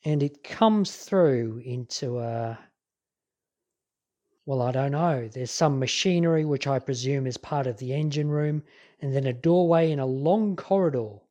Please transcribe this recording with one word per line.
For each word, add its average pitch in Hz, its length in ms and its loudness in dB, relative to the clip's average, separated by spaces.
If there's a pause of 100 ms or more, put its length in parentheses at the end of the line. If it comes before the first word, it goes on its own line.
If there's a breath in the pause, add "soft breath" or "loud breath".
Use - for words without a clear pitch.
And 151 180 0
it 147 220 -6
comes 214 500 2
through 123 680 2
into 123 560 -6
a, 117 380 -4 (1900)
well, 135 160 0
I 123 100 0
don't 135 200 0
know, 147 340 0
there's 120 240 -8
some 143 300 2
machinery 165 640 2
which 143 240 -2
I 135 100 0
presume 131 480 -2
is 123 100 -6
part 139 300 -4
of 117 120 -4
the 127 160 -6
engine 151 340 -2
room, 151 340 0 (380 soft breath)
and 139 120 -4
then 135 140 0
a 127 60 0
doorway 165 580 4
in 147 80 -2
a 131 80 -2
long 175 480 2
corridor. 135 640 0 (120)